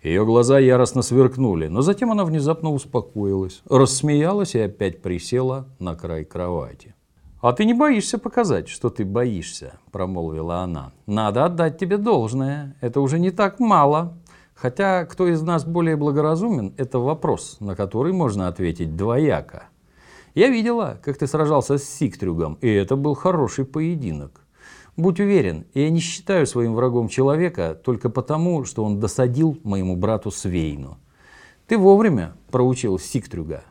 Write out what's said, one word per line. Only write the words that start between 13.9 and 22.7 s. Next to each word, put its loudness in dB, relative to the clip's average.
Хотя, 0
кто -2
из 2
нас 0
более 0
благоразумен – 0
это -2
вопрос, -2
на -6
который -2
можно 0
ответить -4
двояко. -2
Я 6
видела, 0
как -4
ты -2
сражался 2
с -6
Сигтрюгом, -4
и 2
это 2